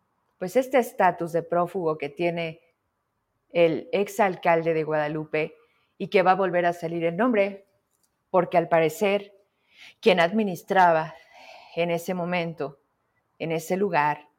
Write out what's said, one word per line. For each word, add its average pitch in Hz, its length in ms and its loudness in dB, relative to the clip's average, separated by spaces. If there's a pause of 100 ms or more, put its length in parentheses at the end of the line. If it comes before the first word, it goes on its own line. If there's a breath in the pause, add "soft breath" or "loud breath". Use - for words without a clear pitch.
(380)
pues 185 180 -6
este 262 220 2
estatus 175 540 0
de 165 120 -2
prófugo 175 540 -2
que 147 100 -8
tiene 170 520 -4 (920)
el 165 420 2
exalcalde 175 840 0
de 160 80 0
Guadalupe 156 720 -4 (420 soft breath)
y 190 120 -8
que 190 140 4
va 185 100 4
a 180 40 -2
volver 180 300 0
a 175 60 0
salir 170 320 -6
el 170 120 -2
nombre, 202 520 0 (600)
porque 175 280 2
al 165 100 2
parecer 196 680 0 (640 loud breath)
quien 185 180 4
administraba 175 960 2 (600 loud breath)
en 170 160 -2
ese 170 220 -4
momento, 170 680 -6 (580)
en 160 140 -6
ese 160 240 -4
lugar 160 520 -2 (100)